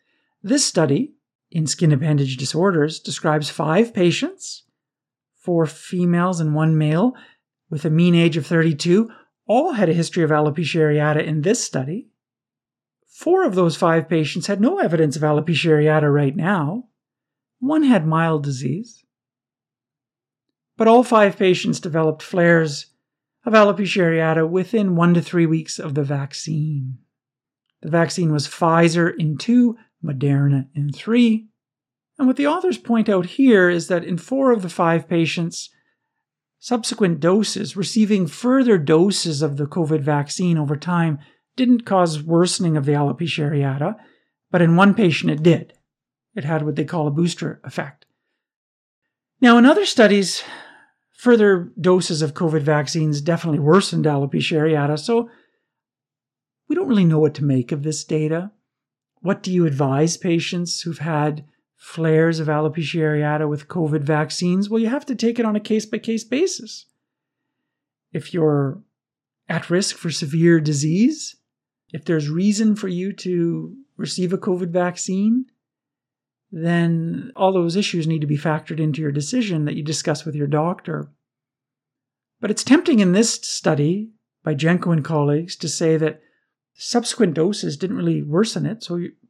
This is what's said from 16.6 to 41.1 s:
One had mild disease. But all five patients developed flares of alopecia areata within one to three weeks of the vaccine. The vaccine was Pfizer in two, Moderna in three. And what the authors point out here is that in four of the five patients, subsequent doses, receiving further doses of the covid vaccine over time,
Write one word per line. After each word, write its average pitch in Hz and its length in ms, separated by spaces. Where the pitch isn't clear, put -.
One 302 240
had 220 240
mild 160 360
disease. 143 640
But 220 100
all 240 160
five 208 320
patients 185 420
developed 160 440
flares 165 640
of 220 80
alopecia 202 500
areata 160 460
within 185 480
one 175 180
to 170 60
three 170 260
weeks 160 320
of 147 160
the 147 80
vaccine. 139 960
The 151 80
vaccine 165 420
was 147 160
Pfizer 170 680
in 151 180
two, 240 400
Moderna 139 720
in 143 160
three. 220 580
And 262 80
what 254 100
the 285 100
authors 349 320
point 226 300
out 185 180
here 208 420
is 170 200
that 175 160
in 180 140
four 262 340
of 214 100
the 180 60
five 165 400
patients, 165 600
subsequent 214 600
doses, 185 560
receiving 196 500
further 247 520
doses 160 640
of 143 140
the 143 100
covid 156 340
vaccine 147 560
over 147 200
time, 165 420